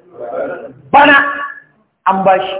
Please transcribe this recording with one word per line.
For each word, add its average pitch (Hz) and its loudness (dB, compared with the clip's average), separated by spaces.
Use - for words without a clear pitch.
Bana 285 6
an 190 -2
ba 190 4
shi. - -10